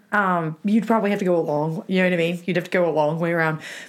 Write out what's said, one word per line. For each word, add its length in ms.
um, 520
you'd 240
probably 220
have 100
to 60
go 100
a 60
long, 460
you 120
know 60
what 80
I 40
mean? 280
You'd 120
have 80
to 60
go 180
a 40
long 260
way 120
around. 280